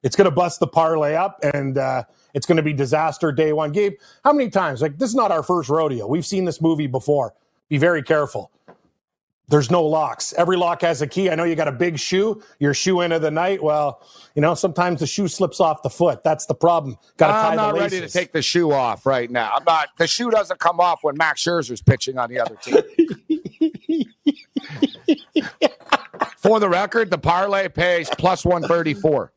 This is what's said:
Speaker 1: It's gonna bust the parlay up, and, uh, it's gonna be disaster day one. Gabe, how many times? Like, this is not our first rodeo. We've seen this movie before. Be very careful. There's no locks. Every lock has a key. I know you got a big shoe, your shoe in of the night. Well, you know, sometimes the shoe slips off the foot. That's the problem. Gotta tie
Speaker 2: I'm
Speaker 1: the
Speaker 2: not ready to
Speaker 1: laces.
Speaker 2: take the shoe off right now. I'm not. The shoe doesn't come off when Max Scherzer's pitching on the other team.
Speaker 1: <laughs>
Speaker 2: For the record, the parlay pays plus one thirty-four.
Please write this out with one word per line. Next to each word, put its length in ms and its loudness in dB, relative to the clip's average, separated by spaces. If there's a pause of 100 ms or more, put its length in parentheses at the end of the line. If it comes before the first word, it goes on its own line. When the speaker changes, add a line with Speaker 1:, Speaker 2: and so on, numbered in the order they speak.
Speaker 1:
It's 140 -2
gonna 160 6
bust 300 -2
the 60 0
parlay 480 0
up, 280 -2
and, 340 -2
uh, 280 -4 (280)
it's 120 -4
gonna 180 2
be 80 -2
disaster 640 -2
day 180 2
one. 220 -2
Gabe, 220 0 (280)
how 80 4
many 180 0
times? 320 -2
Like, 160 -4
this 120 -2
is 60 -4
not 160 2
our 120 -2
first 240 -2
rodeo. 400 -2
We've 180 -2
seen 200 -4
this 160 -6
movie 260 0
before. 460 -2 (340)
Be 100 -2
very 240 2
careful. 480 -2 (1000)
There's 220 2
no 120 4
locks. 500 -2
Every 240 2
lock 240 0
has 200 0
a 60 -2
key. 220 -2
I 60 0
know 100 0
you 100 0
got 140 0
a 40 -4
big 240 -2
shoe, 460 -2 (160)
your 140 0
shoe 260 0
in 140 0
of 80 0
the 100 0
night. 320 -2
Well, 380 0 (340)
you 60 2
know, 140 4
sometimes 440 0
the 80 -2
shoe 220 -2
slips 320 -2
off 220 2
the 60 -4
foot. 320 0
That's 260 -2
the 60 -4
problem. 440 0 (180)
Gotta 160 6
tie 200 2
Speaker 2:
I'm 40 0
Speaker 1:
the 60 0
Speaker 2:
not 140 0
ready 200 -2
to 60 -4
Speaker 1:
laces. 120 -12
Speaker 2:
take 200 -4
the 80 0
shoe 320 2
off 320 0
right 260 0
now. 240 -2
I'm 80 -2
not. 240 2 (100)
The 80 2
shoe 240 -4
doesn't 300 0
come 220 2
off 200 4
when 140 -2
Max 300 -2
Scherzer's 360 -4
pitching 360 2
on 120 -2
the 120 -4
other 160 -4
team. 180 -4 (1500)
Speaker 1:
<laughs> 880 -4 (1200)
Speaker 2:
For 220 4
the 100 2
record, 400 0
the 80 0
parlay 520 0
pays 480 0
plus 280 0
one 180 2
thirty-four. 720 0